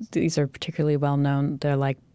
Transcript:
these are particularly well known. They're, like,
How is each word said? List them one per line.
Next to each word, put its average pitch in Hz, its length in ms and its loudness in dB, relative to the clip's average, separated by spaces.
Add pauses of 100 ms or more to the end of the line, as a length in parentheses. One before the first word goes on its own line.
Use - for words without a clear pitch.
(140)
these - 240 0
are 147 100 4
particularly 151 500 -2
well 143 200 0
known. 139 400 2
They're, 143 180 0
like, 135 220 0 (180)